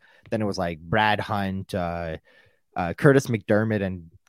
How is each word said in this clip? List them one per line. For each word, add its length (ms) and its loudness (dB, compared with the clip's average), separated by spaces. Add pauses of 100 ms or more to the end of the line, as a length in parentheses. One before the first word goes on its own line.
(300)
then 120 -2
it 40 0
was, 120 -4
like, 220 -4
Brad 400 2
Hunt, 520 -4
uh, 440 -4 (580)
uh, 200 -4
Curtis 340 4
McDermott, 540 0
and 280 -8 (180)